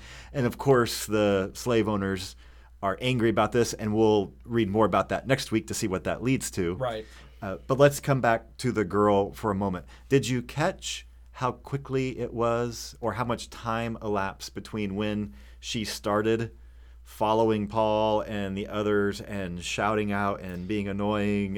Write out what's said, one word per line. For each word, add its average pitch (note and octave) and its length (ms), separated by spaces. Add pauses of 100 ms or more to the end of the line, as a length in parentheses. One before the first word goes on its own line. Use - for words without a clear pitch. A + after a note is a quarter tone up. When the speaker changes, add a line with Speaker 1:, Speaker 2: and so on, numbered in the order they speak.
(340)
Speaker 1:
And C3 140
of - 120
course, B2 480
the G2+ 480
slave A2+ 340
owners G2 460 (480)
are F#2+ 180
angry B2 300
about G#2+ 220
this, A#2 200
and G#2+ 220
we'll G#2+ 380 (120)
read A#2 240
more G#2+ 160
about G2 260
that G2 180
next C3+ 240
week A2 160
to G#2+ 60
see A2+ 120
what F2+ 180
that F#2 200
leads B2+ 280
to. F2 220
Speaker 2:
Right. A2 320 (340)
Speaker 1:
Uh, F#2+ 180 (100)
but C3 100
let's C#3+ 220
come C#3 200
back A2+ 380
to A#2+ 140
the G#2 120
girl G2+ 480
for G#2+ 200
a - 20
moment. F#2+ 320 (220)
Did C3+ 180
you B2 160
catch - 640 (240)
how B2 220
quickly C3+ 680
it A#2+ 160
was, A#2 640
or A2 120
how A#2+ 120
much A#2 240
time A#2 540
elapsed G2+ 540
between G2+ 400
when G#2+ 380 (260)
she A2 240
started A2 640 (540)
following A2 640
Paul G#2+ 540
and G2 340
the G2 120
others G#2 520
and F#2 420
shouting G#2 500
out G2+ 280
and F2+ 280
being G2+ 200
annoying G2+ 680